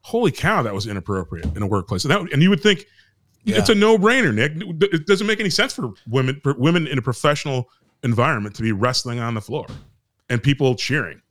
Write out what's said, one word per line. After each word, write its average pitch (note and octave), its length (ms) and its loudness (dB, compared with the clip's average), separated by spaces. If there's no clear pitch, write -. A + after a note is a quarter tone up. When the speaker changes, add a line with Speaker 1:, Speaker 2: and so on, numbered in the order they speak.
Speaker 1:
holy A3+ 320 0
cow, F#3 300 0
that A2 120 -4
was G2 120 -4
inappropriate F#2 680 -6
in G#2 80 -4
a G#2 40 -2
workplace. F#2+ 400 -2
And C3 60 -2
that, F#3+ 200 -2
and C#3+ 100 2
you F#3 60 6
would G3+ 140 2
think G#3 240 2
Speaker 2:
Yeah. G#3+ 140 0
Speaker 1:
it's F#3+ 100 2
a A3+ 60 6
no-brainer, G#3+ 600 4
Nick. C3 180 2
It D#3 140 -2
doesn't G3 200 2
make G#3+ 140 0
any G3+ 100 -2
sense B3+ 240 0
for B2 180 -6
women, C3 340 0
for C#3+ 120 0
women D#3+ 320 2
in C#3 100 -4
a B2 60 -2
professional B2 680 -2
environment A#2+ 540 0
to A2+ 60 -8
be A2 100 0
wrestling A#2+ 460 -2
on A#2 160 -4
the A2 80 -6
floor C3+ 240 -10
and A#2+ 120 -2
people C#3 340 2
cheering A#2+ 440 -4